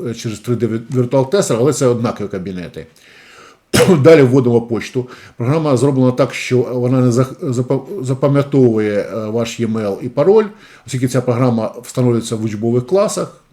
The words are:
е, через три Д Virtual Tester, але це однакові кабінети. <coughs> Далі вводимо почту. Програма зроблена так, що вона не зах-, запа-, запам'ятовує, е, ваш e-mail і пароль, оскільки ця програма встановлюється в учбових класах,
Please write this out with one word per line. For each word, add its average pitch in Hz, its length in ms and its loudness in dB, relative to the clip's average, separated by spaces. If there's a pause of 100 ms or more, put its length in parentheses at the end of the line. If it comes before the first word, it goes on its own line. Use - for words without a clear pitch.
е, 113 40 -8
через 110 260 -8
три 123 160 -4
Д 113 120 -2
Virtual 123 640 -2
Tester, 180 300 0
але 135 140 2
це 135 140 0
однакові 113 400 -2
кабінети. 90 600 -10 (840)
<coughs> 165 320 4
Далі 156 180 8
вводимо 120 400 4
почту. 117 480 -6 (280)
Програма 143 400 0
зроблена 131 340 2
так, 123 220 0
що - 240 -2
вона 123 440 0
не 127 100 4
зах-, 131 400 -2
запа-, 131 520 -4
запам'ятовує, 127 960 2
е, 107 260 -6
ваш 113 340 -4
e-mail 110 420 -4
і 131 80 -8
пароль, 196 360 4 (420)
оскільки 127 200 -2
ця 127 140 0
програма 117 520 0 (100)
встановлюється 117 520 -2
в 110 80 -6
учбових 117 440 -2
класах, - 540 -2 (120)